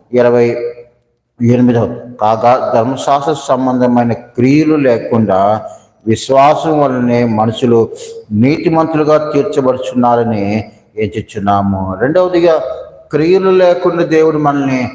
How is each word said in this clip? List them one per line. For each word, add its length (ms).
ఇరవై 320
ఎనిమిదవ. 540
"కాగా 540
ధర్మశాస్త్ర 600
సంబంధమైన 640
క్రియలు 640
లేకుండా 880
విశ్వాసం 760
వలనే 440
మనుషులు 640
నీతిమంతులుగా 1000
తీర్చబడుచున్నారని 1400
ఎంచుచున్నాము." 1040
రెండవదిగా 580
క్రియలు 400
లేకుండా 540
దేవుడు 340
మనల్ని 560